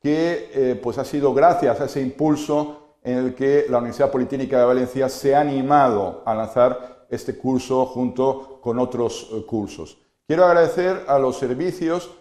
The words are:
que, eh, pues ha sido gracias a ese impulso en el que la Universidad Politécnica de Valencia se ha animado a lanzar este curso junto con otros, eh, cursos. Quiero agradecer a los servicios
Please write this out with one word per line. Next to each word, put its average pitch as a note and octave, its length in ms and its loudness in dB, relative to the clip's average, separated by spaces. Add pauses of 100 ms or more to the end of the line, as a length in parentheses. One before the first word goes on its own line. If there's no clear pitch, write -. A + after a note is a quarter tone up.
que, D#3+ 540 0
eh, B2+ 260 0
pues A#2+ 180 -4
ha C3+ 60 -2
sido C#3 300 0
gracias D3 460 4
a C#3+ 60 -4
ese C#3 140 -6
impulso D3 1000 -2
en B2 160 -4
el B2+ 160 -2
que C#3+ 340 2
la A#2+ 100 2
Universidad A#2+ 340 -2
Politécnica C3 480 -2
de A#2+ 40 6
Valencia B2+ 440 0
se C#3 260 0
ha C#3+ 60 4
animado C3+ 840 2
a A2+ 120 -2
lanzar B2 760 0
este B2 260 -8
curso C3 500 0
junto B2+ 760 -4
con A#2+ 160 -4
otros, A#2+ 540 -4
eh, G#2+ 120 -8
cursos. G2 540 -8 (300)
Quiero E3 160 4
agradecer F3 640 2
a C#3 100 4
los C3 180 0
servicios E3 840 -4